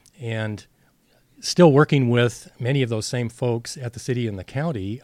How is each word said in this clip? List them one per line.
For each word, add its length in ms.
and 460
still 300
working 380
with 480
many 240
of 80
those 160
same 240
folks 480
at 160
the 60
city 280
and 120
the 40
county 600